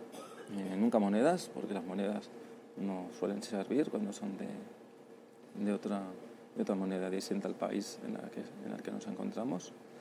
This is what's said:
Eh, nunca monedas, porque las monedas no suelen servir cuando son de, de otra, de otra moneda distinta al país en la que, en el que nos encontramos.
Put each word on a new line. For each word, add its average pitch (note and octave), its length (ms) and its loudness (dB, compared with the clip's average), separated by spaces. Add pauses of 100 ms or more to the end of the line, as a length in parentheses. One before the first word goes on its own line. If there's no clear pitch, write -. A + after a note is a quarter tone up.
(560)
Eh, F#2+ 220 0
nunca A2 220 8
monedas, A#2 540 6
porque - 200 -2
las F#2 100 0
monedas G2+ 460 0 (480)
no F#2 300 -2 (100)
suelen G2+ 240 2
servir A2 480 2
cuando G#2 220 0
son G2+ 260 -4
de, - 100 -4 (1160)
de G2+ 100 6
otra, G2+ 280 0 (540)
de A2+ 60 4
otra G#2 140 4
moneda F#2+ 340 2
distinta G2 380 0
al F#2+ 80 -2
país G2+ 500 0
en - 100 -2
la - 140 -6
que, - 120 -6 (240)
en G#2+ 80 -4
el - 80 -6
que G#2+ 100 -4
nos G#2 160 -4
encontramos. G#2 640 -2 (300)